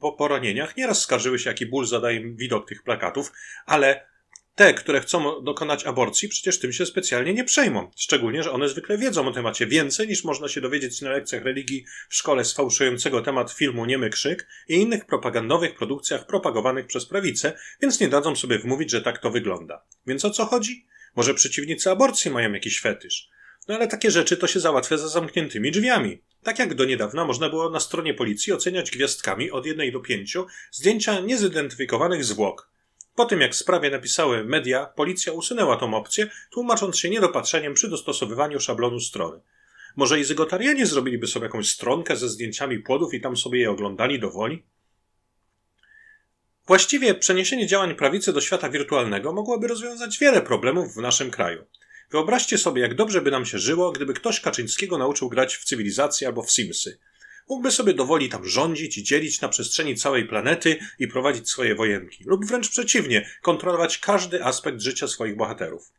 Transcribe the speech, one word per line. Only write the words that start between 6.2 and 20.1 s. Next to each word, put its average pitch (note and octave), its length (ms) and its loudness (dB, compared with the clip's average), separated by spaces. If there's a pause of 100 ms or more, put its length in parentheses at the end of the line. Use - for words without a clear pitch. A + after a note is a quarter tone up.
przecież - 300 -2
tym B2+ 140 -4
się E3+ 140 -2
specjalnie C3+ 480 0
nie B3 100 -2
przejmą. E3+ 520 2
Szczególnie, E3 460 0
że D3+ 100 -4
one C#3 160 2
zwykle G3+ 300 -2
wiedzą F3+ 300 0
o B2 40 -2
temacie A#2 340 -2
więcej, D3 420 0
niż G3 160 -2
można D3 240 -4
się C#3 120 -6
dowiedzieć C3 400 -4
na C3+ 100 -6
lekcjach C3+ 320 -4
religii C3 420 -4 (240)
w - 60 -10
szkole B2+ 300 2
z - 100 -2
fałszującego B2+ 680 2
temat C3 300 -2
filmu A#2+ 340 0
Niemy B2+ 240 0
Krzyk - 360 -2 (220)
i D#3+ 60 0
innych G#3 320 2
propagandowych B2 680 0
produkcjach C#3 520 -4
propagowanych C3 600 0
przez - 200 -6
prawicę, E3 520 -2 (240)
więc C#4 180 2
nie F#3 80 4
dadzą C#3+ 280 2
sobie A#2+ 220 0
wmówić, C3+ 320 -2
że A2 120 0
tak A#2 160 -2
to A#2 120 -2
wygląda. F2+ 520 -4 (240)
Więc C3+ 180 -4